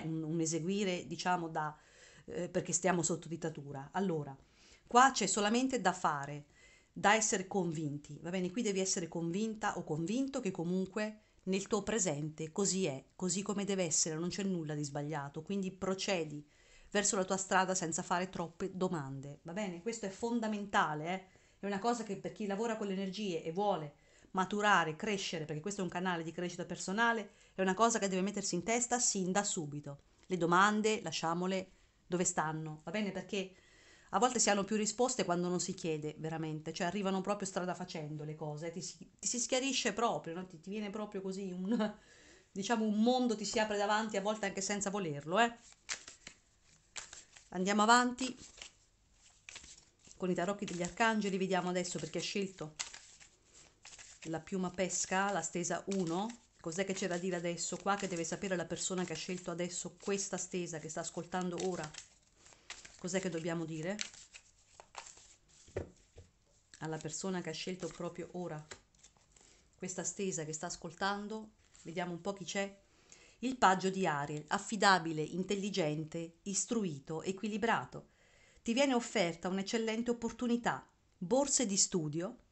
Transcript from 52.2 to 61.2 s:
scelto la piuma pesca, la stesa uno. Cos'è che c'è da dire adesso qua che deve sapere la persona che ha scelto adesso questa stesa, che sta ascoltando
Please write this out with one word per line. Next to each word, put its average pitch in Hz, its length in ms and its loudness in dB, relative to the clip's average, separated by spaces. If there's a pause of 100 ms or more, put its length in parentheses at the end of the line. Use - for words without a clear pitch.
scelto 170 540 -6 (1500)
la 160 160 -4
piuma 185 300 -2
pesca, 190 640 0
la 175 100 0
stesa 175 460 -2
uno. 190 420 0 (320)
Cos'è 175 240 -2
che 190 80 -2
c'è 190 140 -2
da 170 100 0
dire 175 200 -2
adesso 170 400 -4
qua 196 180 0
che 196 120 -2
deve 165 160 -2
sapere 185 320 -2
la 170 100 0
persona 180 380 -2
che 170 100 -4
ha 151 40 -4
scelto 185 340 -6
adesso 175 500 -6
questa 196 360 -2
stesa, 170 420 -4
che 156 100 -10
sta 165 100 -6
ascoltando 175 580 -4 (100)